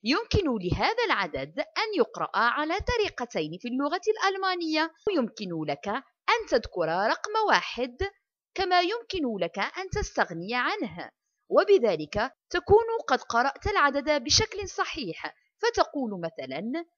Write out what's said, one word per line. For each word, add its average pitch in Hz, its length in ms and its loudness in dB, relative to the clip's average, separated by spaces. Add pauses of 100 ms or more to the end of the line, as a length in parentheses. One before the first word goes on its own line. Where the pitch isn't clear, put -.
يمكن 302 580 0
لهذا 294 440 0
العدد 180 540 -2
أن 415 380 -4
يقرأ 175 400 0
على 285 420 0
طريقتين 247 840 -4
في 240 60 -8
اللغة 285 400 -2
الألمانية. 370 880 0 (180)
يمكن 190 560 -2
لك 147 200 -6 (420)
أن 440 200 2
تذكر 185 380 0
رقم 214 440 0 (160)
واحد، 240 500 0 (580)
كما 359 260 2
يمكن 359 600 -2
لك 170 180 -4
أن 330 300 -6
تستغني 202 640 -4
عنه، 247 560 -4 (380)
وبذلك 233 840 4 (160)
تكون 415 360 6 (220)
قد 254 140 2
قرأت - 460 0
العدد 285 560 2
بشكل 381 460 0
صحيح، 226 680 -6 (260)
فتقول 277 600 0
مثلًا 165 640 -6 (120)